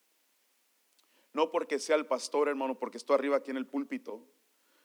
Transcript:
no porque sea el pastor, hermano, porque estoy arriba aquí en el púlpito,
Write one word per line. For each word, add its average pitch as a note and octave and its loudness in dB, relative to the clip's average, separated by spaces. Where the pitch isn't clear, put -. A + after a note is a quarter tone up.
no D#3+ 2
porque D#3 0
sea D#3 2
el D3+ 2
pastor, C#3+ 0
hermano, C3+ -2
porque A#2+ -8
estoy C#3+ 2
arriba C#3+ 2
aquí C#3 -4
en C3 -4
el C3 -4
púlpito, C3 -8